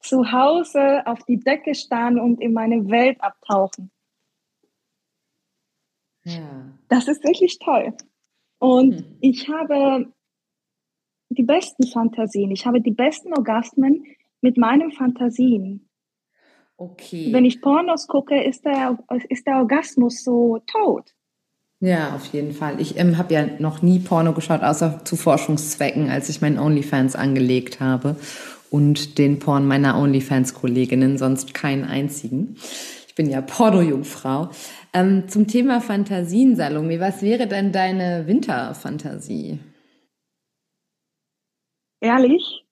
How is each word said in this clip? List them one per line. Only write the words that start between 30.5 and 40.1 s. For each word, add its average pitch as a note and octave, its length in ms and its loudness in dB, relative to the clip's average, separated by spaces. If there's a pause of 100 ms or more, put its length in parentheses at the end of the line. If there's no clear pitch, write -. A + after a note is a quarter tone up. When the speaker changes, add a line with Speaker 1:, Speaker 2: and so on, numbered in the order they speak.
Speaker 2:
sonst C3 360 -2
keinen C#3 320 -4
einzigen. C#3 680 -6 (520)
Ich - 80 -20
bin D#3 140 0
ja C3+ 120 -2
Porno-Jungfrau. D#3 1080 0 (440)
Ähm, F#3 360 2
zum G#3 180 2
Thema B3 340 2
Fantasien, G3+ 720 2
Salome, D#3 440 -2
was F#3+ 220 -2
wäre A3+ 260 0
denn G3 240 -2
deine F3+ 560 -2
Winterfantasie? C#3 1300 -6 (2500)